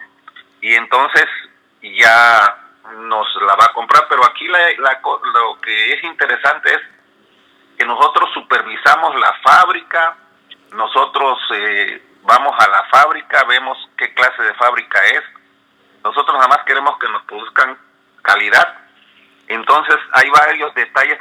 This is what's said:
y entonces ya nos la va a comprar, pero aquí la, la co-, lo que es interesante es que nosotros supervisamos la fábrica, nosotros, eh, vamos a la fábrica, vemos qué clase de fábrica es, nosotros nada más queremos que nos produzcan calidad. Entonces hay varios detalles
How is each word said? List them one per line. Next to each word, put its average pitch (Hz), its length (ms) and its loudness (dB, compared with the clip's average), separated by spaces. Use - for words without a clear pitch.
y 113 160 -4
entonces 131 500 0
ya 113 880 4
nos 110 320 -4
la 98 140 2
va 110 100 6
a 117 80 2
comprar, 147 340 2
pero 135 180 2
aquí 147 220 -2
la, 175 120 0
la 131 240 -2
co-, - 240 -6
lo 117 340 -2
que 113 360 -2
es 147 100 -10
interesante 147 680 -2
es 151 80 -2
que 117 80 -4
nosotros 120 480 0
supervisamos 139 840 -2
la - 140 0
fábrica, 170 720 2
nosotros, 131 640 -2
eh, 104 460 -4
vamos 127 360 2
a 107 120 4
la 98 160 0
fábrica, 147 580 2
vemos 131 340 -2
qué 123 160 -8
clase 127 300 -2
de 107 100 -2
fábrica 120 540 -2
es, 143 140 0
nosotros 143 320 -2
nada 131 100 4
más 135 180 2
queremos 135 340 -2
que 117 100 -6
nos 104 140 -8
produzcan 131 540 -4
calidad. 104 560 0
Entonces 143 480 0
hay 135 160 2
varios 151 460 2
detalles 135 460 -2